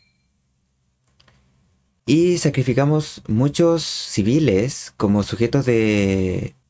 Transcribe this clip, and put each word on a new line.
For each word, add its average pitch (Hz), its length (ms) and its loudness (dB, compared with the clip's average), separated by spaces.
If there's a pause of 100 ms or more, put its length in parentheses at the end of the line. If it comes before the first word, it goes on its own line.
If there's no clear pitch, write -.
(2000)
Y 170 340 2
sacrificamos 139 880 0
muchos 147 560 2
civiles 117 1120 -2
como 101 260 2
sujetos 117 420 -2
de, 98 880 0 (140)